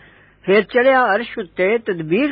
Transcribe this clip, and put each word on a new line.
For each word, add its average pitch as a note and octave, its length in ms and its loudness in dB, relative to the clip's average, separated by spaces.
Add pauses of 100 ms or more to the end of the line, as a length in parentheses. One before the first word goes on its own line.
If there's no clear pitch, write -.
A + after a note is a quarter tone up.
(460)
پھر G3+ 160 2
چڑھیا B3+ 440 2 (100)
عرش A3+ 220 -6
اُتے، F#3+ 400 -2
تدبیر G3+ 540 -2